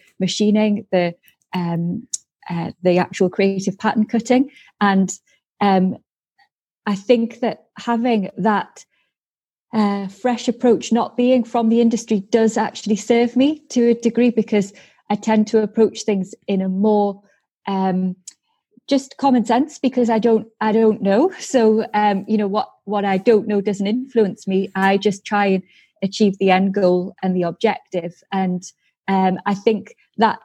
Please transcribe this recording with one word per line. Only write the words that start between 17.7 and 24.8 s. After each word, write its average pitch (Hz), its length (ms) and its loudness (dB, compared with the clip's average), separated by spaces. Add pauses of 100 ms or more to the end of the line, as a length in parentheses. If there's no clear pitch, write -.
just 269 300 -2
common 254 260 2
sense, 247 360 -2
because 247 300 0
I 220 100 0
don't, 220 280 2 (140)
I 214 100 0
don't 220 300 2
know. 214 380 2
So, 220 540 2
um, 208 320 0
you 220 120 0
know, 208 100 -2
what, 208 240 -4 (140)
what 202 180 -2
I 196 140 0
don't 208 300 0
know 208 120 -2
doesn't 196 260 -4
influence 220 640 -2
me. 190 280 -2
I 196 200 2